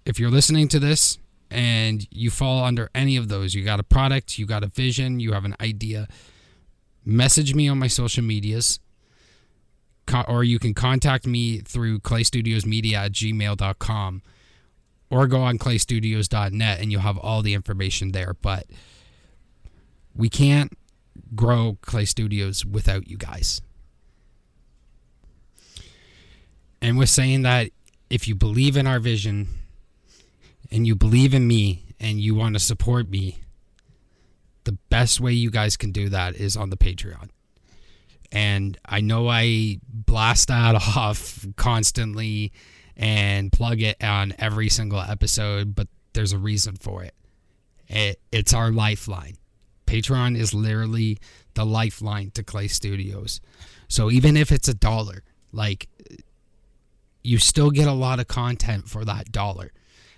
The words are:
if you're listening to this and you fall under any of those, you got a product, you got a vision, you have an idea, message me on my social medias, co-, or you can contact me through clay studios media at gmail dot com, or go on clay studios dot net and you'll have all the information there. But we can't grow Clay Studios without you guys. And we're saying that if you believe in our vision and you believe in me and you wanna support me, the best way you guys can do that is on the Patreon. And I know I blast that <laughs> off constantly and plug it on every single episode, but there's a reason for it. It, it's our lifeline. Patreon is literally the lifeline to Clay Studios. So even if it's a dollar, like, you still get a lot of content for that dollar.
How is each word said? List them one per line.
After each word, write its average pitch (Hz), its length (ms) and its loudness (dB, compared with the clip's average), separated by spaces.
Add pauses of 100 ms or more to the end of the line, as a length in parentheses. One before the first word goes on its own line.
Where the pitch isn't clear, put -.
if - 140 -4
you're 117 120 2
listening 151 380 4
to 151 100 2
this 147 380 0 (340)
and 113 580 0
you 117 200 -4
fall 131 340 0
under 120 320 -2
any 135 220 2
of 117 100 -2
those, 98 260 -4
you 95 100 -4
got 104 160 -2
a 101 40 0
product, 135 560 2
you 107 60 -4
got 104 180 -4
a 98 40 -2
vision, 127 520 -2
you 113 140 -2
have 98 100 -2
an 98 160 -6
idea, 107 480 -6 (960)
message 127 500 2
me 147 140 2
on 139 100 0
my 131 100 0
social 120 360 -2
medias, 107 560 -2 (1300)
co-, 123 220 0
or 120 160 2
you 120 160 2
can 110 140 -2
contact 127 540 2
me 117 320 -2
through 110 400 -4
clay 117 240 0
studios 113 420 0
media 107 380 0
at 101 80 -2
gmail 107 460 -2
dot 98 220 -2
com, 98 420 -4 (880)
or 131 180 4
go 131 140 2
on 123 160 2
clay 120 200 0
studios 110 500 0
dot 104 240 -2
net 107 280 -2
and 107 120 -4
you'll 101 100 0
have 101 160 0
all 110 240 -2
the 104 120 0
information 95 580 -4
there. 92 220 -4
But 95 320 -4 (1500)
we 113 140 0
can't 143 420 4 (640)
grow 117 460 2
Clay 107 240 -2
Studios 101 600 -2
without 101 420 0
you 92 100 -14
guys. - 440 -6 (3250)
And 120 160 0
we're 135 80 4
saying 131 380 4
that 123 260 2 (400)
if - 180 -2
you 107 80 -2
believe 123 420 2
in 139 80 2
our 131 140 2
vision 104 480 -2 (1200)
and 113 160 0
you 110 100 2
believe 120 380 6
in 127 140 4
me 104 380 2 (140)
and 107 200 -2
you 107 160 2
wanna 110 240 0
support 117 500 0
me, 95 300 -6 (1300)
the 101 120 -4 (120)
best 120 300 4
way 123 140 2
you 117 160 2
guys 107 280 0
can 101 140 -4
do 101 180 -2
that 92 260 -2
is 101 220 -4
on 101 120 -4
the 95 80 -6
Patreon. 90 520 0 (1000)
And 101 540 0
I 104 140 -4
know 113 300 0
I 113 580 0
blast 110 600 2
that 117 280 4
<laughs> 104 220 2
off - 480 -4 (100)
constantly 107 960 -2 (460)
and 101 540 0
plug 117 300 2
it 107 220 -2
on 101 340 0
every 110 320 -2
single 104 300 -2
episode, 101 760 -2
but 101 120 -4 (260)
there's 101 200 0
a 98 40 -2
reason 104 380 -2
for 95 280 -10
it. - 100 -18 (760)
It, 104 320 -2 (120)
it's 107 220 2
our 113 180 2
lifeline. 107 640 -2 (500)
Patreon 123 500 0
is 110 180 -2
literally 110 640 -2 (340)
the 110 120 -2
lifeline 107 640 -4
to 107 120 -8
Clay 101 240 -6
Studios. 98 720 -6 (480)
So 110 220 2
even 131 260 6
if 151 160 4
it's - 160 2
a 127 60 2
dollar, 107 500 0 (280)
like, 107 360 -4 (1400)
you 120 140 2
still 147 340 4
get 147 160 4
a 143 60 2
lot 127 260 0
of 117 80 -4
content 117 600 -2
for 107 160 -8
that 104 260 -6
dollar. 98 400 -6 (460)